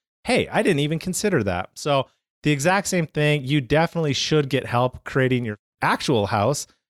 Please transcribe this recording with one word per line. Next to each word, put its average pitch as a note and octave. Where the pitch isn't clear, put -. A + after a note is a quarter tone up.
"Hey, A#3+
I G3
didn't D#3+
even D3+
consider F3+
that." F#2
So C#3
the D3
exact F3
same F3
thing, D3
you C#3+
definitely D3+
should D3+
get B2+
help B2
creating B2+
your G#2+
actual C3+
house A2+